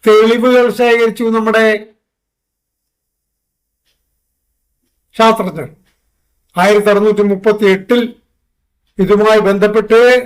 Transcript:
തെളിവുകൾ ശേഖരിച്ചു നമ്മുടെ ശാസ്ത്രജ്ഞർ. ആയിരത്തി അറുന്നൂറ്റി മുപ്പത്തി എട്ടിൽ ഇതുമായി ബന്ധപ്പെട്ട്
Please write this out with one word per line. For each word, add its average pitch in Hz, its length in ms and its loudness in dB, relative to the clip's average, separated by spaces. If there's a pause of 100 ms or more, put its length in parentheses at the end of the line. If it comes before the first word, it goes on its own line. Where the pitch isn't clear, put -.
തെളിവുകൾ 233 600 2 (140)
ശേഖരിച്ചു 233 460 -2 (100)
നമ്മുടെ 220 300 -2 (3500)
ശാസ്ത്രജ്ഞർ. 190 520 -2 (920)
ആയിരത്തി 208 300 0
അറുന്നൂറ്റി 208 400 0
മുപ്പത്തി 208 420 -2
എട്ടിൽ 240 280 -2 (1000)
ഇതുമായി 208 460 2
ബന്ധപ്പെട്ട് 208 500 0 (260)